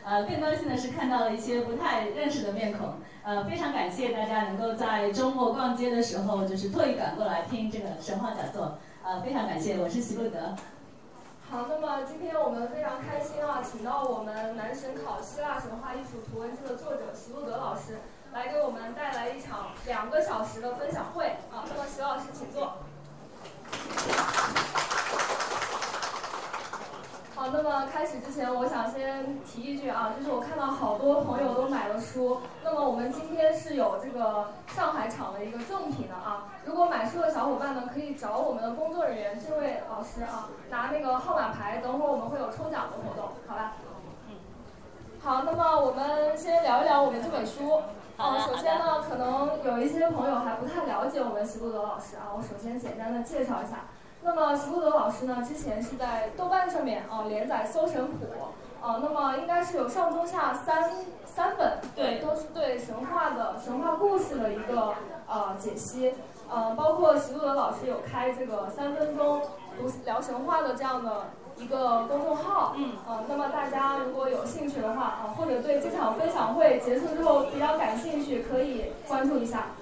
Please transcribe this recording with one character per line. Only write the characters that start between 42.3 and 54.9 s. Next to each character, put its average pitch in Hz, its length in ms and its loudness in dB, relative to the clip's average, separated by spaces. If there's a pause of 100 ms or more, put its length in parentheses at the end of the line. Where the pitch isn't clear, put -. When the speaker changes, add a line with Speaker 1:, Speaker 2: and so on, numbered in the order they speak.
Speaker 2:
会 285 80 -2
有 247 80 -2
抽 311 240 -6
奖 - 200 -2
的 - 140 -10
活 214 100 -6
动， 202 160 -6 (160)
好 220 80 -8
吧？ 220 200 -4 (560)
Speaker 1:
嗯。 208 60 -14 (840)
Speaker 2:
好， 262 240 2
那 320 80 2
么 330 260 6
我 262 140 6
们 302 460 2
先 339 240 4
聊 254 180 6
一 302 40 4
聊 285 180 8
我 277 80 6
们 233 120 -2
这 247 60 -2
本 226 180 0
书。 294 360 2 (340)
Speaker 1:
好 269 160 2
的， 262 60 4
Speaker 2:
呃， 220 80 2
首 254 100 0
先 320 220 4
呢， 330 60 4
Speaker 1:
好 311 160 4
的。 - 100 -4
Speaker 2:
可 247 40 -2
能 254 480 2
有 247 160 2
一 254 80 4
些 330 220 4
朋 277 220 2
友 254 60 2
还 240 180 0
不 240 120 -4
太 320 200 0
了 220 180 0
解 277 160 0
我 233 140 0
们 208 100 0
席 226 140 -6
路 233 120 -2
德 214 120 -2
老 202 160 -2
师 202 180 -12
啊， 208 180 -8
我 208 60 -4
首 208 200 -8
先 233 200 -4
简 - 160 -6
单 226 160 -4
的 240 80 0
介 277 240 0
绍 247 180 -2
一 214 80 -8
下。 - 140 -8 (380)
那 339 120 2
么 302 220 6
席 277 140 -2
路 349 100 2
德 302 100 6